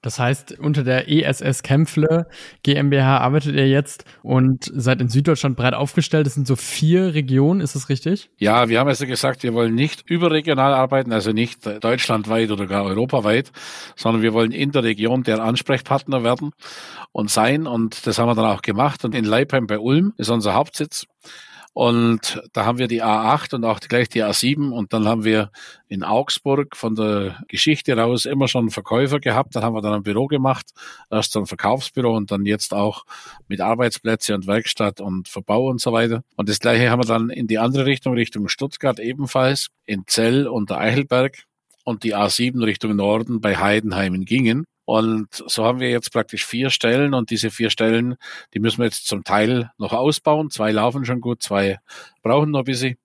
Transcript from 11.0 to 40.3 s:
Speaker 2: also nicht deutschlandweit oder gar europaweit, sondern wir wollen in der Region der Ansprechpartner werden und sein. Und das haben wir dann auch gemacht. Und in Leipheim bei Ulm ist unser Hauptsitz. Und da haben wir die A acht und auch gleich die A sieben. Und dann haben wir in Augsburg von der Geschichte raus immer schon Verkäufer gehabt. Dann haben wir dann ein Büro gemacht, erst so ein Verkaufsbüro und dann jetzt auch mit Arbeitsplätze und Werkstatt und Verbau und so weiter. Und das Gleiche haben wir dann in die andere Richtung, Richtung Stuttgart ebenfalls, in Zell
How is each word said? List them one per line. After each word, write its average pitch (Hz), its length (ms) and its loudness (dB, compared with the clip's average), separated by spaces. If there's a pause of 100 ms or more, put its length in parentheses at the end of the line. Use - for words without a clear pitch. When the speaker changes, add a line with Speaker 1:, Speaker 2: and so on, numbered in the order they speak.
Speaker 2:
also 110 180 0
nicht 113 340 -2 (160)
deutschlandweit 113 680 0
oder 101 160 -4
gar 98 160 -2
europaweit, 113 680 0 (420)
sondern 113 280 0
wir 113 100 4
wollen 113 180 2
in 143 220 -2
der 135 100 2
Region 113 400 0
der 110 180 0
Ansprechpartner 131 800 -2
werden 123 300 0 (640)
und 104 180 -2
sein. 135 340 2
Und 113 400 -4
das 113 140 -2
haben 117 80 4
wir 120 80 2
dann 110 160 2
auch 101 100 -2
gemacht. 127 440 0
Und 113 100 -4
in 120 80 0
Leipheim 120 440 0
bei 104 120 -2
Ulm 147 380 2
ist 110 120 -4
unser 107 240 2
Hauptsitz. - 520 -2 (720)
Und 117 640 2 (140)
da 104 120 -2
haben 120 120 0
wir 123 100 -2
die 117 140 -2
A 110 320 2
acht 147 220 -4
und 117 100 -2
auch 110 140 0
gleich 120 280 0
die 117 140 -2
A 104 100 0
sieben. 139 400 0
Und 113 220 -4
dann 110 140 2
haben 110 160 0
wir 110 260 2 (380)
in 95 160 -8
Augsburg 139 760 -2
von 113 160 -4
der 104 540 -2
Geschichte 143 500 0
raus 117 280 2
immer 135 220 0
schon 120 220 0
Verkäufer 127 500 0
gehabt. 131 360 0
Dann 113 80 -2
haben 113 100 0
wir 107 80 -4
dann 104 120 0
ein 104 100 -2
Büro 107 240 0
gemacht, 135 420 0 (400)
erst - 220 -2
so 110 80 -2
ein 95 80 -4
Verkaufsbüro 120 680 -2
und 104 140 -4
dann 101 160 -2
jetzt 104 300 -2
auch 101 300 -2 (420)
mit 98 120 -6
Arbeitsplätze 113 760 -2
und 95 100 -6
Werkstatt 101 560 -2
und 92 260 -6
Verbau 107 400 -2
und 123 140 -2
so 127 100 0
weiter. 117 300 0 (140)
Und 104 120 -2
das 104 120 -2
Gleiche 117 320 4
haben 123 100 2
wir 117 60 0
dann 117 240 0
in 117 160 -6
die 110 100 0
andere 131 300 0
Richtung, 131 260 0
Richtung 107 360 -2
Stuttgart 135 500 -4
ebenfalls, 131 720 -2 (140)
in 101 220 -6
Zell 123 400 2